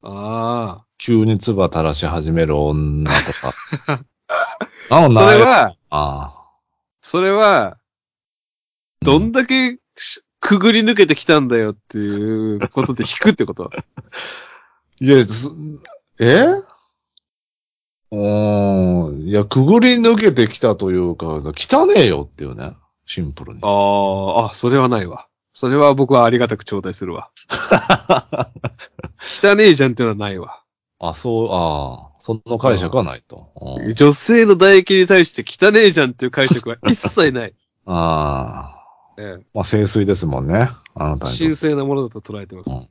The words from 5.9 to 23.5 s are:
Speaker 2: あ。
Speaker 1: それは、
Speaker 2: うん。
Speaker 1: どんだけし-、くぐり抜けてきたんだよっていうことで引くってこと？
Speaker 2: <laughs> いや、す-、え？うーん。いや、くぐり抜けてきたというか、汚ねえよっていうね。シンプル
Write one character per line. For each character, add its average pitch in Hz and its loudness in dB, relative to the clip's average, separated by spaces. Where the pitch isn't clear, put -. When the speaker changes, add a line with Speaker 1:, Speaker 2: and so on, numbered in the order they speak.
Speaker 2:
あ。 - -20
Speaker 1:
そ - -4
れ 190 0
は、 196 2
Speaker 2:
う - -4
ん。 - -
Speaker 1:
ど 139 4
ん 226 -2
だ 262 0
け 254 -2
し-、 - -12
く 202 0
ぐ 208 4
り 220 2
抜 220 2
け 196 4
て 151 0
き - -16
た 151 4
ん 131 -2
だ 120 0
よ 107 -2
っ 101 -10
て - -14
い 107 -4
う 101 -6
こ 135 -4
と 131 -4
で 123 -6
引 - -4
く 214 4
っ - 2
て - -2
こ - -10
と？ - -12
Speaker 2:
<laughs> - -20
い 131 0
や、 135 8
す-、 113 -6
え？ 143 4
う 107 -12
ー 101 0
ん。 73 -10
い 82 -8
や、 104 2
く 131 2
ぐ 196 6
り 247 4
抜 233 4
け 214 4
て 123 2
き - -10
た 110 0
と 95 -4
い 92 0
う 87 -2
か、 82 -10
汚 78 -2
ね 370 4
え - 6
よ 71 -2
っ - -20
て 76 -12
い 71 -10
う 64 -14
ね。 62 -14
シ - -10
ン 73 -8
プ - -18
ル - -18